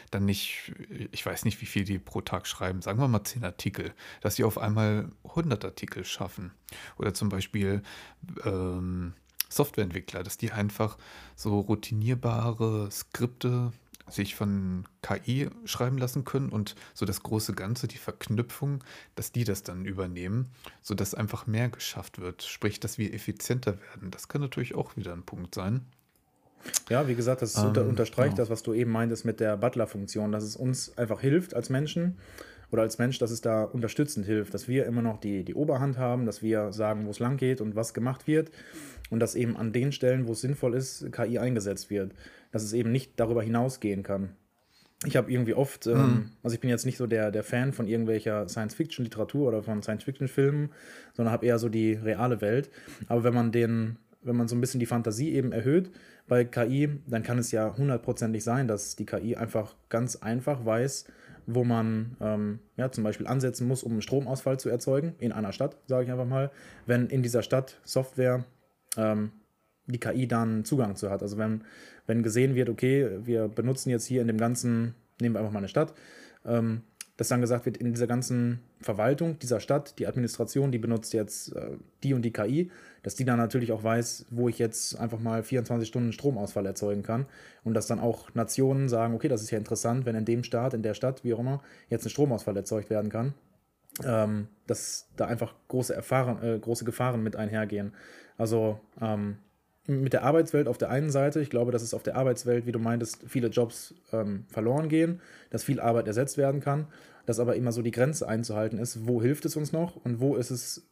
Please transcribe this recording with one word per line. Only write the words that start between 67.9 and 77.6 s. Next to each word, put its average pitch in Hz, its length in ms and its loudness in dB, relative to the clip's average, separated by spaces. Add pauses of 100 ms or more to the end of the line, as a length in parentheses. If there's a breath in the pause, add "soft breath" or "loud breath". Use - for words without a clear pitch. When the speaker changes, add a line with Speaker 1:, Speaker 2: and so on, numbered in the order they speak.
Speaker 2:
ähm, 107 380 2 (540)
die 123 120 -2
K 113 140 -2
I 127 120 2
dann 113 380 2
Zugang 110 320 2
zu 101 140 -4
hat. 98 120 -2
Also 101 160 -4
wenn, 110 280 0 (420 loud breath)
wenn 113 160 4
gesehen 123 320 4
wird, 123 140 2
okay, 123 560 2
wir 110 240 2
benutzen 123 400 -2
jetzt 120 160 0
hier 127 160 2
in 117 60 2
dem 110 100 2
ganzen, 117 580 2 (240)
nehmen 117 160 2
wir 101 40 0
einfach 107 120 0
mal 107 80 -2
eine 98 80 -4
Stadt, 156 260 2 (520 loud breath)
ähm, 113 380 2 (340)
dass 117 100 0
dann 123 140 4
gesagt 120 240 2